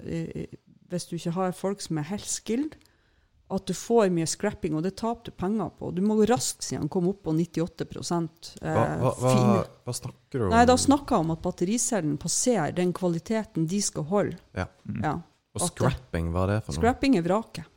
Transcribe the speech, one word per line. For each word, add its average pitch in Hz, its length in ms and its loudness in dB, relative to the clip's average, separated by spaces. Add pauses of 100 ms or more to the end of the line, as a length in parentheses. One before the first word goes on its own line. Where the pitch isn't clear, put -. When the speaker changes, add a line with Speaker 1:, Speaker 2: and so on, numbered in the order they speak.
Speaker 1:
eh, 165 400 -8 (440)
hvis 175 200 -6
du 170 80 -6
ikke 170 160 -4
har 185 180 0
folk 196 300 -4
som 160 160 -4
er 147 60 -4
helt 196 220 -8
skilled, 285 500 -4 (760)
at 190 140 -4
du 185 80 -4
får 220 380 4
mye 165 160 0
scrapping, 196 480 -4
og 156 80 -2
det 190 120 -4
taper 233 300 -6
du 151 60 -12
penger 196 480 -2
på. - 160 -6
Du 180 80 -2
må 214 240 4
raskt - 340 0
siden 151 260 -4
komme 175 220 0
opp 202 140 -6
på 160 100 -2
nittiåtte 170 560 -2
prosent, - 720 -6
eh, - 140 -4
Speaker 2:
Hva, 147 240 0
hva, 127 160 2
hva, 127 180 2
Speaker 1:
fine. 196 320 4 (200)
Speaker 2:
hva 123 100 -6
snakker - 420 -10
du 117 80 0
om? 92 60 2
Speaker 1:
Nei, 240 140 8
da 247 100 8
snakker 277 400 2
jeg 190 100 4
om 165 60 -2
at 165 100 -4
battericellen 180 800 -2
passerer 170 560 0
den 180 180 2
kvaliteten 175 720 -2
de 202 140 -2
skal - 220 -4
holde. 175 340 0 (180)
Speaker 2:
Ja. 92 100 -2 (220)
Speaker 3:
Mm. - 160 -6
Speaker 1:
Ja. 151 100 0 (420)
Speaker 2:
Og - 0 -
Speaker 1:
At - 60 -4
det 175 100 0
Speaker 2:
scrapping, 85 600 0
hva 92 120 2
er 92 40 2
det 107 160 0
for - 100 -8
noe? - 60 -4
Speaker 1:
Scrapping 247 380 4
er 165 60 2
vraket. 180 420 -2 (120)